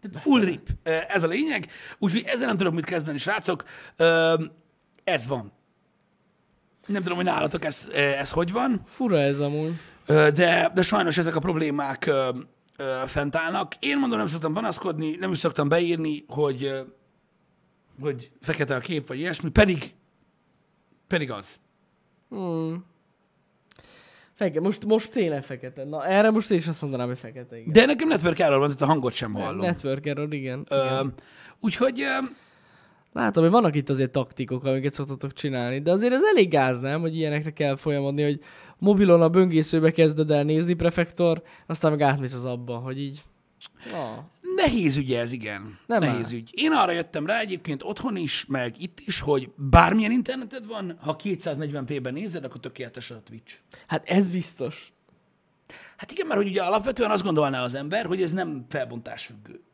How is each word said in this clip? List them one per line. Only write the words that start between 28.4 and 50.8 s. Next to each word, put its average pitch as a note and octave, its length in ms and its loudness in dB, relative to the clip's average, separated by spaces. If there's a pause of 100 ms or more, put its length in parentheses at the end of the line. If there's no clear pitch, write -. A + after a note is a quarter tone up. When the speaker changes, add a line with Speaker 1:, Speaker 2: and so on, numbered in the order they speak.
Speaker 1:
van, C#3+ 80 4
tehát C#3+ 140 -2
a D3 40 2
hangot C#3 280 2
sem A2+ 180 -6
Speaker 2:
Nem, G2+ 100 -6
Speaker 1:
hallom. F#3+ 180 -6
Speaker 2:
network D3+ 460 -4
error, D3 280 -6
igen, C3+ 360 -8
Speaker 1:
Ö, C#3 160 2
Speaker 2:
igen. C3 280 -2 (460)
Speaker 1:
úgyhogy... B3 420 0
ö, C4+ 160 -2 (960)
Speaker 2:
Látom, G#3 300 0
hogy E3 80 6
vannak G3 240 4
itt C#3+ 140 -2
azért C3 220 0
taktikok, B2+ 520 -4
amiket C3+ 300 0
szoktatok C#3 400 -8
csinálni, C3 480 -4
de D#3+ 100 2
azért A3 220 4
ez C4+ 100 2
elég E4+ 260 6
gáz, C3 300 2
nem? C#3 220 -2
Hogy E3 140 -4
ilyenekre D3+ 380 -2
kell C#3+ 220 0
folyamodni, C#3+ 480 -2
hogy D3 160 0 (380)
mobilon F#3+ 440 8
a D#3+ 80 8
böngészőbe D#3+ 600 4
kezded D#3 400 4
el D3 120 4
nézni, D#3 300 2
prefektor, E3+ 680 0 (260)
aztán E3 240 2
meg D3 100 0
átmész C#3 320 2
az B2 120 -8
abba, B2 320 -8
hogy C3 220 -8
így. C#3+ 240 -10 (720)
Ah. B2 240 -8 (380)
Speaker 1:
Nehéz A#3 420 2
ügy C3 160 -2
ez, A#2+ 180 -2
igen. G#2+ 540 -10
Speaker 2:
Nem A#3 140 0
Speaker 1:
Nehéz C3 260 0
Speaker 2:
áll. A2+ 80 -8
Speaker 1:
ügy. A2+ 200 -10
Én D#4 180 0
arra A3 200 2
jöttem E3 340 -4
rá G#3+ 140 -2
egyébként F3+ 440 -6
otthon G#3 320 -6
is, E3 300 -4
meg B2 360 -4
itt F3+ 240 -12
is, - 140 -4
hogy C3+ 360 0
bármilyen E3+ 560 6
interneted B3 560 -4
van, F#3+ 340 -8